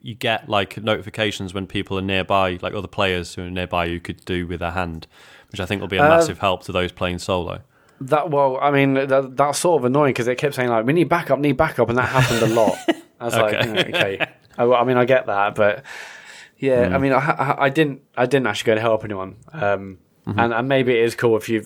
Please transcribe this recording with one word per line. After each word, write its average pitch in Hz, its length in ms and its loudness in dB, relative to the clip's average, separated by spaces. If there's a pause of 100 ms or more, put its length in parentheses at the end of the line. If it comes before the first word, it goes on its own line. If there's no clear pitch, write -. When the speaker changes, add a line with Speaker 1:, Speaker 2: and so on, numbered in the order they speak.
Speaker 1:
you 123 120 -12
get, 113 340 -4
like, 101 340 -2
notifications 104 720 -4
when 95 120 -6
people 98 320 -6
are 95 40 -4
nearby, 95 600 0
like, 95 120 -6
other 95 140 -8
players 92 460 -2
who 92 80 -10
are 90 80 -10
nearby 90 340 -4
you 87 160 -6
could - 240 -12
do 90 220 -4
with 87 160 -8
a 85 100 -4
hand, 85 340 -6 (460)
which - 80 -8
I 92 60 -6
think 98 140 -2
will 98 80 -8
be 95 100 -2
a 143 60 4
Speaker 2:
Uh, 151 40 6
Speaker 1:
massive 160 300 4
help 92 260 0
to 98 80 -10
those 90 200 0
playing 90 260 -4
solo. 90 420 -4 (400)
Speaker 2:
That, 151 300 0
well, 139 300 0
I 143 120 2
mean, 139 220 4
that, 135 420 0
that's 143 240 0
sort 170 200 2
of 123 40 -2
annoying 135 280 2
'cause 117 140 -2
it 127 100 0
kept 143 200 -2
saying, 123 140 -2
like, 113 140 2
"We 131 80 2
need 165 160 2
backup, 156 300 0
need 143 180 0
backup," 127 320 0
and 117 100 0
that 123 100 2
happened 127 420 2
a - 20 0
lot. 113 240 2 (220)
Speaker 1:
<laughs> - 220 -20
Speaker 2:
I 123 60 -10
was 113 100 -2
like, 107 180 2
Speaker 1:
Okay. 110 140 -2
Speaker 2:
"Mm, 110 260 -2
okay." 101 320 -2 (320)
I, 123 60 2
I 120 200 4
mean, 127 120 2
I 123 80 4
get 127 220 2
that, 101 280 -2
but 104 300 2 (800)
yeah, 127 200 4 (100)
I - 40 2
Speaker 1:
Mm. 135 40 0
Speaker 2:
mean, 135 120 2
I, 127 60 4
I, 139 460 0
I 139 40 4
didn't, 143 340 0 (140)
I 123 100 2
didn't 131 200 2
actually 104 240 -4
go 110 60 6
to 110 40 0
help 113 240 0
anyone. 101 320 -8 (160)
Um, 98 460 -4 (260)
Speaker 1:
Mm-hmm. 107 140 -4
Speaker 2:
and, 117 160 2
and 123 140 -2
maybe 131 280 2
it 113 60 4
is 117 140 0
cool 113 200 2
if - 120 -4
you, 110 180 0